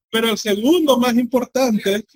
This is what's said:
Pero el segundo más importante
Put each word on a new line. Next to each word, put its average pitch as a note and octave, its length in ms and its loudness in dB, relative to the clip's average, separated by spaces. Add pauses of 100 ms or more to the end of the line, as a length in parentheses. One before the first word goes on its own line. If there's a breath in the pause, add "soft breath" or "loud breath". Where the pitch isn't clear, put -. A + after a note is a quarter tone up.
(100)
Pero A3+ 200 0
el G#3+ 80 -4
segundo B3 600 2
más A#3+ 180 0
importante A#3+ 880 -2 (120)